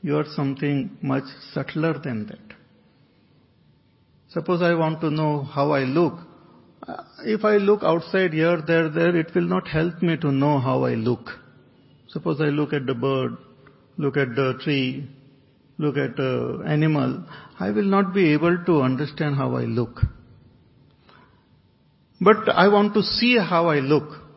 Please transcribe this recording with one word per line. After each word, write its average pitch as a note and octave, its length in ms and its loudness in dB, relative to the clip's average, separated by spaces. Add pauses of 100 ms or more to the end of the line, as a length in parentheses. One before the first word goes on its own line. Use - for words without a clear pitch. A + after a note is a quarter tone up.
You D3 140 -2
are D3+ 80 0 (100)
something C#3 680 -2
much C3+ 220 -2 (280)
subtler D#3 460 -2
than A2+ 280 -6
that. - 300 -20 (1700)
Suppose E3+ 320 -2
I E3+ 120 4
want D#3+ 280 0
to D#3+ 80 0
know D3+ 320 0
how C#3+ 280 -2
I C#3 140 2
look. C#3+ 300 2 (720)
Uh, - 140 -12 (220)
if G#3+ 200 -2
I G#3+ 140 6
look G3+ 260 2
outside E3+ 480 0
here, D#3+ 340 2
there, E3 220 2
there, E3+ 260 0
it E3 200 -2
will F3 120 2
not F3+ 220 -2
help E3 340 -2
me E3 140 2
to D3 160 0
know C#3+ 260 2
how C3 260 0
I B2 100 0
look. A2+ 440 -4 (680)
Suppose D#3 320 -4
I D#3 60 0
look D3 260 0
at C#3 140 -4
the C#3 80 -2
bird, B2+ 420 -2 (640)
look C#3 180 -2
at C3 180 0
the C3 200 0 (100)
tree, C3+ 440 -2 (680)
look D3 180 -2
at C3+ 200 -4
the B2 500 -2
animal, D3+ 580 0 (340)
I F#3 120 -2
will G#3 140 0
not G3 300 2
be F3+ 180 4
able E3+ 320 2
to E3 180 4
understand C#3 540 -2
how B2+ 200 -2
I B2 80 -2
look. A#2 360 -2 (2250)
But G#3 280 4
I F#3+ 200 4
want G#3 260 4
to G#3+ 80 4
see A#3+ 340 2
how E3+ 320 2
I D3 120 2
look. C#3+ 280 2 (280)